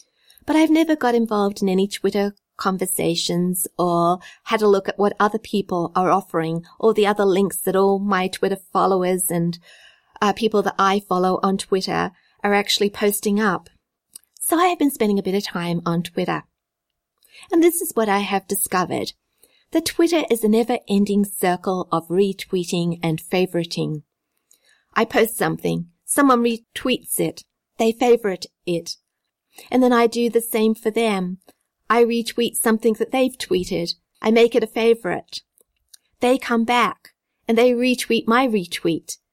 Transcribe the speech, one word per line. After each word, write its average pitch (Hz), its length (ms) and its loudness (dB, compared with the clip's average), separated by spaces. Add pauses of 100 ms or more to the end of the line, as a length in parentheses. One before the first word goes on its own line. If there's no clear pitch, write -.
(440)
But 311 120 0
I've 311 140 4
never 320 260 2
got 247 180 0
involved 208 480 0
in 196 60 2
any 190 180 2
Twitter 202 480 -2 (220)
conversations 180 1120 -2 (100)
or 170 400 2 (260)
had 220 160 -2
a 214 80 4
look 196 200 2
at - 100 -6
what 202 220 0
other 208 180 0
people 180 560 -4
are 185 160 0
offering 165 540 -2 (160)
or 220 120 4
the 214 140 2
other 202 180 0
links 190 360 0
that 190 160 -2
all 196 240 2
my 196 260 -2
Twitter 196 320 -4 (140)
followers 185 580 0
and, 170 300 -2 (600)
uh, 208 120 2
people 214 300 0
that - 140 -4
I 196 220 2
follow 185 460 0
on 190 140 0
Twitter 185 520 -2 (320)
are 202 120 0
actually 202 360 0
posting 202 480 0
up. 208 320 -2 (680)
So - 180 -2
I 349 80 4
have 349 140 0
been 294 100 2
spending 208 300 0
a - 20 -2
bit 190 140 -2
of 202 80 -2
time 170 420 -4
on 170 160 -2
Twitter. 170 400 -6 (1080)
And 330 100 4
this 339 180 4
is - 140 -8
what 220 140 0
I 196 100 2
have 196 300 -4
discovered, 180 640 -4 (580)
that 330 160 0
Twitter 339 420 2
is 233 140 0
a 220 60 2
never-ending 208 760 0
circle 180 680 -2
of 165 160 -2
retweeting 180 920 -2
and 160 220 -2
favoriting. 170 800 -4 (920)
I - 120 0
post 226 320 0
something, 165 500 -2 (180)
someone 262 380 2
retweets - 800 -4
it, - 240 -6 (340)
they 226 140 2
favorite 233 540 0 (200)
it, 170 300 -6 (760)
and 254 120 2
then 247 100 4
I 233 140 4
do 233 240 0
the 233 100 0
same 220 340 0
for 220 160 -4
them. 196 480 -2 (500)
I 240 160 4
retweet 233 520 -2
something 226 380 2
that 220 180 -6
they've 262 240 0
tweeted. 180 580 -4 (260)
I 220 100 0
make 233 240 4
it 226 100 2
a - 20 -2
favorite. 226 760 -2 (800)
They 254 180 4
come 233 260 -2
back, 240 460 0 (360)
and 226 100 0
they 247 160 6
retweet 240 540 0
my 247 220 2
retweet, 175 720 -4 (140)